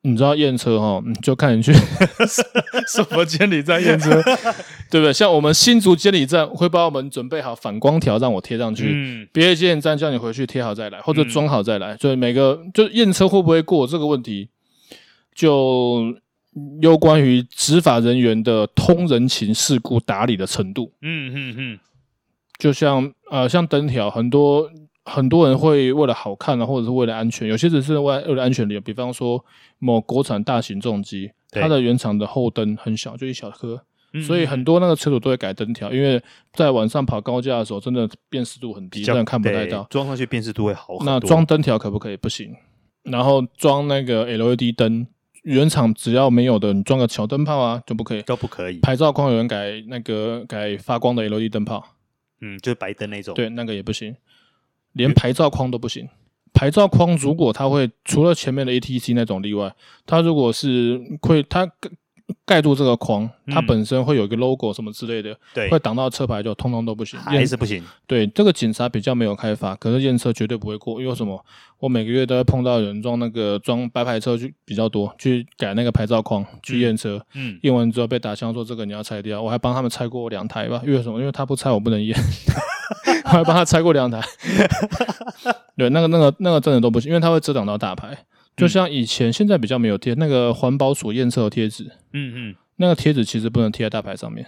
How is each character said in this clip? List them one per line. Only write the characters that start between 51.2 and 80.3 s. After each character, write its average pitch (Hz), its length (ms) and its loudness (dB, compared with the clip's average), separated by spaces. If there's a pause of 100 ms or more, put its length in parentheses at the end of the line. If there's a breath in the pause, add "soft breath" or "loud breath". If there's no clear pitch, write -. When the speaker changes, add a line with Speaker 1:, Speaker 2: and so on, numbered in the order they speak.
Speaker 1:
L 107 180 -4
E - 0 -
D 110 80 -4
灯 107 160 -4
泡。 107 200 -10 (560)
Speaker 2:
嗯， 101 180 -16
就 127 100 -6
是 120 60 -2
白 101 180 -10
灯 104 160 -10
那 101 140 -12
种。 95 100 -12
Speaker 1:
对， 113 180 -4
那 117 120 -10
个 113 100 -8
也 98 80 -8
不 107 120 -8
行。 110 200 -10 (760)
连 123 200 0
牌 127 200 6
照 147 180 2
框 131 220 -2
都 123 80 -6
不 120 80 -8
行。 - 200 -10 (460)
牌 139 160 4
照 202 160 4
框 175 300 4
如 139 180 0
果 160 180 2
它 135 180 -2
会， 139 200 2 (140)
除 - 220 2
了 170 100 4
前 - 180 -4
面 135 140 -2
的 123 60 -2
A 127 60 2
T 127 200 -4
C 120 140 -2
那 120 100 2
种 101 180 -4
例 104 120 -6
外， 101 200 -6 (320 soft breath)
它 165 160 2
如 165 140 2
果 127 160 2
是 123 500 0 (200)
会， 156 220 4
它 180 220 -2
盖， - 240 -18 (560)
盖 175 160 6
住 143 140 4
这 139 80 -2
个 123 120 4
框， 107 280 -2 (220)
Speaker 2:
嗯。 139 80 -6
Speaker 1:
它 160 80 2
本 110 240 0
身 127 180 0
会 139 140 2
有 104 80 2
一 - 20 -8
个 107 80 -4
logo 120 380 -2
什 113 100 -12
么 107 80 -12
之 107 140 -14
类 113 160 -6
的， 107 140 -12 (180 soft breath)
Speaker 2:
对。 107 160 -4
Speaker 1:
会 160 100 2
挡 113 160 -2
到 131 140 -2
车 131 180 -4
牌 107 160 -4
就 110 120 -6
通 - 160 -4
通 117 140 -4
都 113 80 -6
不 107 120 -8
行。 - 140 -18
Speaker 2:
还 139 260 0
是 127 100 -2
不 117 100 -4
行。 101 180 -6 (220 loud breath)
Speaker 1:
对， 113 220 0
这 147 160 0
个 202 80 6
警 117 200 -2
察 120 180 -4
比 113 100 -6
较 127 160 -2
没 120 100 0
有 104 80 -2
开 107 220 -4
发， 95 200 -8
可 113 160 -4
是 127 100 0
验 131 160 2
车 120 160 0
绝 107 120 -2
对 113 120 -6
不 104 100 -10
会 107 100 -10
过。 113 240 -10
因 131 60 -6
为 127 80 -6
什 120 100 -6
么？ 95 180 -10 (360 soft breath)
我 135 100 -4
每 117 160 0
个 110 40 -6
月 127 160 2
都 127 100 -2
会 127 80 2
碰 123 200 2
到 123 160 2
有 107 60 0
人 104 160 -10
装 120 180 -2
那 120 100 -2
个， 104 300 -4
装 123 300 -4
白 120 140 -4
牌 120 140 -2
车 117 200 -2
去 131 160 -10 (100)
比 - 100 -12
较 110 140 -2
多， 104 320 -4
去 123 260 -2 (120)
改 98 160 -6
那 113 100 -2
个 120 80 -2
牌 110 160 0
照 113 140 0
框， 104 220 -4 (200)
去 123 160 -4
验 120 160 2
车。 104 220 -8 (160)
Speaker 2:
嗯， 131 220 -10
嗯。 85 80 -20
Speaker 1:
验 135 100 4
完 117 180 2
之 117 80 -4
后 117 80 -2
被 120 100 -4
打 113 160 -6
枪 113 200 -8
说 117 120 -8
：“这 117 80 -14
个 113 120 -10
你 104 80 -10
要 107 100 -12
拆 107 180 -12
掉。” 104 220 -8
我 110 60 -6
还 117 80 -2
帮 123 160 -2
他 131 80 -2
们 120 100 -2
拆 120 160 -8
过 117 220 -10
两 104 180 -8